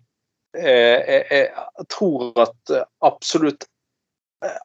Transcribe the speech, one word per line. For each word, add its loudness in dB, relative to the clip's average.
eh, 4
eh, 0
eh, -4
tror -4
at, 2
eh, -2
absolutt, 0
eh, -8